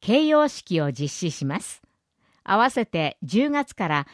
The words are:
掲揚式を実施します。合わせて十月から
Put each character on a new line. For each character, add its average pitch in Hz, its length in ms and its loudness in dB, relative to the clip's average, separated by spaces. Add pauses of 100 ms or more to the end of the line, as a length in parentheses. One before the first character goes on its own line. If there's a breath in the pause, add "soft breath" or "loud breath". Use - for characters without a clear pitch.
掲 294 280 2
揚 302 180 6
式 - 340 -4
を 143 120 0
実 139 160 -4
施 170 240 -4
し - 120 -8
ま 139 140 -4
す。 - 240 -12 (640)
合 202 140 2
わ 247 120 4
せ 226 160 -2
て 156 380 -2
十 233 260 2
月 - 240 -2
か 180 140 -4
ら 147 260 0